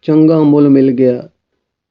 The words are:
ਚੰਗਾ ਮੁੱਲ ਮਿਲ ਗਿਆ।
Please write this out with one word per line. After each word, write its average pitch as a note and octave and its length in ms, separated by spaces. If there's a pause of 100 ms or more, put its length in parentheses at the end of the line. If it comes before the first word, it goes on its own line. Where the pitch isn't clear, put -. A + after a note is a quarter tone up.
ਚੰਗਾ D#3 400
ਮੁੱਲ D3 260
ਮਿਲ C3+ 220
ਗਿਆ। B2 380 (640)